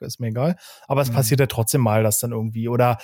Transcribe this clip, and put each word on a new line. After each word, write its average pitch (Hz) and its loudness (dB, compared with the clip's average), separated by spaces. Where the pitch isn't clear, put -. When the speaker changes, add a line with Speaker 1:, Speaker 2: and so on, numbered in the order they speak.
Speaker 1:
ist - -12
mir 120 -4
egal. 127 -2
Aber 135 0
es 131 0
Speaker 2:
Mhm. 117 -4
Speaker 1:
passiert 131 2
ja 135 4
trotzdem 120 0
mal, 110 4
dass 107 0
dann 120 -6
irgendwie, 113 -6
oder, 123 2